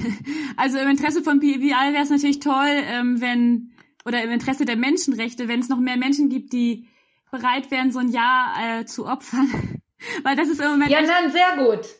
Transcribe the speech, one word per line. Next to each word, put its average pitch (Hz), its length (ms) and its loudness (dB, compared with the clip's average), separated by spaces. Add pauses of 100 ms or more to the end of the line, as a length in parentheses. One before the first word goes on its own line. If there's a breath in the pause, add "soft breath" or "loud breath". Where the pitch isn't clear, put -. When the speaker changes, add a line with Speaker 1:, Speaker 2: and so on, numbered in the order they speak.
(160)
Speaker 1:
<laughs> 285 400 -8
also 269 220 -2
im 269 100 0
Interesse 277 360 0
von 294 160 4
P 285 180 2
B 277 120 0
I 269 220 2
wär's 294 180 0
natürlich 285 280 2
toll, 285 300 2
ähm, 247 520 0
wenn, 240 520 0 (320 soft breath)
oder 240 180 -2
im 226 80 -4
Interesse 262 340 -2
der 233 120 0
Menschenrechte, 247 720 -2
wenn's 240 200 -2
noch 254 120 0
mehr 254 160 0
Menschen 277 320 2
gibt, 254 240 -6
die 240 340 0 (460 loud breath)
bereit 254 400 -2
wären, 262 180 2
so 240 80 -2
ein 247 120 0
Jahr, 233 720 0
äh, 226 40 -8
zu 226 220 -10
opfern. 247 760 -2 (180)
<laughs> 427 240 -10
Weil 277 140 0
das 302 120 2
ist 302 120 0
im 294 100 0
Moment 285 200 4
Speaker 2:
Ja, 294 100 4
Speaker 1:
echt 311 80 2
Speaker 2:
nein, 339 240 2
sehr 359 240 4
gut. 226 320 2 (120)